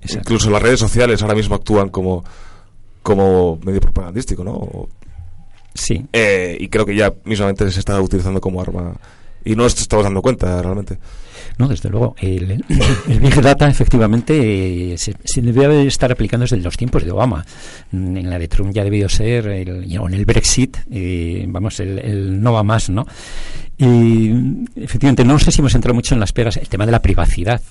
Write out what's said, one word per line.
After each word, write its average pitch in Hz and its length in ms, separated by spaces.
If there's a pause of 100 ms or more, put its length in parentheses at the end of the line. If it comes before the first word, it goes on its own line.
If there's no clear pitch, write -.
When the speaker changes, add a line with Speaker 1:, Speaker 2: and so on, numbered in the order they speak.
Speaker 1:
Exacto. - 260
Speaker 2:
Incluso 113 220
las 101 120
redes 123 160
sociales 110 440
ahora 107 120
mismo 104 220
actúan 101 320
como, 92 340 (800)
como 92 640
medio 95 160
propagandístico, 92 640
¿no? 98 80
O - 360 (840)
Speaker 1:
Sí. - 380
Speaker 2:
eh, 98 480
y 98 80
creo 107 180
que 101 80
ya 101 180 (120)
mismamente 101 480
se 92 80
está 101 200
utilizando 95 400
como 92 200
arma 90 340 (500)
y 110 120
no 117 80
nos 120 160
estamos 107 240
dando 98 180
cuenta 95 400
realmente. 95 360 (600)
Speaker 1:
No, 123 80
desde 95 220
luego. 113 320
El, 92 320
el, 113 160
<coughs> 127 400
el 113 120
Big 135 200
Data, 139 280
efectivamente, 107 1200
eh, 87 60
se, 101 160 (100)
se - 180
debe 139 440
estar 127 260
aplicando 120 320
desde 123 140
los 87 180
tiempos - 280
de 85 60
Obama. 98 340 (460)
Mm, 92 280
en 90 120
la 87 80
de 85 100
Trump 101 260
ya 104 80
ha - 20
debido 101 240
ser, 113 400
el, 90 500
o - 100
en 92 60
el 101 100
Brexit, - 520 (140)
eh, 90 580
vamos, 95 320
el, 95 180
el 98 440
no 120 100
va 110 100
más, 107 280
¿no? 107 160 (720)
Y, 117 520 (460)
efectivamente, 131 480
no 135 140
sé - 120
si - 120
hemos 131 120
entrado 120 200
mucho 120 200
en 120 60
las 98 120
pegas, 110 260
el - 100
tema 101 180
de 117 60
la 120 100
privacidad. 90 580 (100)